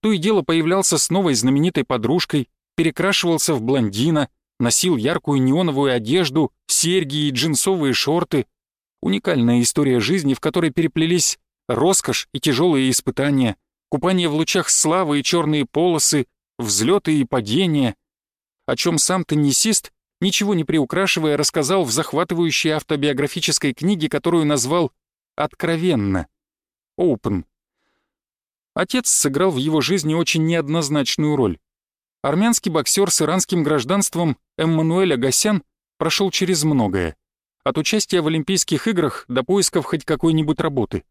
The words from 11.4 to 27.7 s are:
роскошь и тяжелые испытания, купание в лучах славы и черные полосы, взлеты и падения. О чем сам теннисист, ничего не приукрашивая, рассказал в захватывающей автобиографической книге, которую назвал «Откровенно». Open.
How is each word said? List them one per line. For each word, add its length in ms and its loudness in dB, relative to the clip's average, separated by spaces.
роскошь 640 0
и 80 -8
тяжелые 480 2
испытания, 680 0
купание 400 0
в 40 -4
лучах 360 0
славы 500 0
и 20 -6
черные 440 0
полосы, 600 0
взлеты 640 0
и 40 2
падения. 720 0
О 120 -4
чем 200 -2
сам 280 0
теннисист, 680 0
ничего 320 0
не 100 0
приукрашивая, 720 0
рассказал 480 0
в 60 -4
захватывающей 800 -2
автобиографической 1040 -2
книге, 340 0
которую 380 0
назвал 440 0
«Откровенно». 880 -2
Open. 460 -2